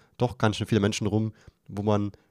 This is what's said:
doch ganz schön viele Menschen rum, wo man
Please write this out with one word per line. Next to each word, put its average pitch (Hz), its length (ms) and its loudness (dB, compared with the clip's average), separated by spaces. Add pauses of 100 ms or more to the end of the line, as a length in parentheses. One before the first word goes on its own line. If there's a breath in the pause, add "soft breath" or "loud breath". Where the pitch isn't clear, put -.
(180)
doch 120 200 -2
ganz 107 200 2
schön 104 100 -4
viele 107 140 4
Menschen 107 260 0
rum, 107 260 0 (340 soft breath)
wo 95 140 -8
man 104 300 0 (200)